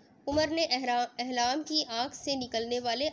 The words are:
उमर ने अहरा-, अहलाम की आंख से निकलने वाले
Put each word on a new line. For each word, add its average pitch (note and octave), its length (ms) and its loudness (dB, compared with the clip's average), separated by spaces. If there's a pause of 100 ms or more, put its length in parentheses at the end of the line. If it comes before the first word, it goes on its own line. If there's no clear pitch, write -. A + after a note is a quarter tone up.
(280)
उमर D4+ 220 4
ने E4 160 2
अहरा-, B3 420 2 (120)
अहलाम B3+ 440 2
की D#4 200 -2
आंख A#3+ 300 -4
से C#4 220 -4
निकलने A#3+ 440 -2
वाले B3 340 0